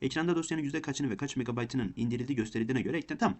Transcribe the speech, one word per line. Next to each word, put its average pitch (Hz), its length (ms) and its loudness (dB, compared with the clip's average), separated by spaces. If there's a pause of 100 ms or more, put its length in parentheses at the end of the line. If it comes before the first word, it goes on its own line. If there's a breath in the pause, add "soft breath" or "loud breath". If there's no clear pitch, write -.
Ekranda 170 360 2
dosyanın 160 260 0
yüzde 151 200 -2
kaçını 139 280 0
ve 101 60 -2
kaç 139 200 -4
megabaytının 120 600 0
indirildiği 120 400 0
gösterildiğine 113 460 0
göre 143 160 0
eklen-, 156 200 -4
tamam. 220 220 2